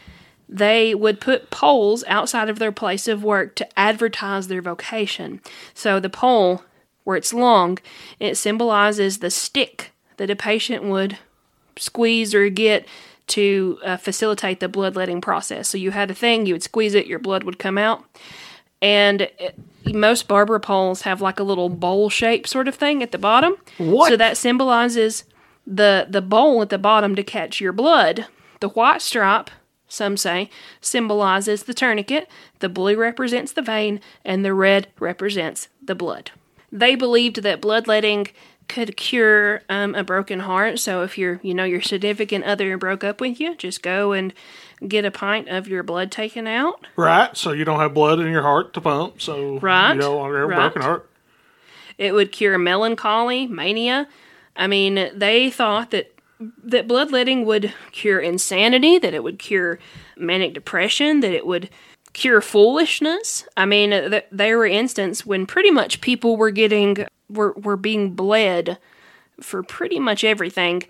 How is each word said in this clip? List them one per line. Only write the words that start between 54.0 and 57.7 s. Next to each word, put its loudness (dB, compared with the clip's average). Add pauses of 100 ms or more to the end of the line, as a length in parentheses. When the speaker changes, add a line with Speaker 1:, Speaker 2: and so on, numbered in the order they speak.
Speaker 1:
I -2
mean, 0
they 2
thought -2
that, -4 (500)
that 0
bloodletting 0
would 0 (180)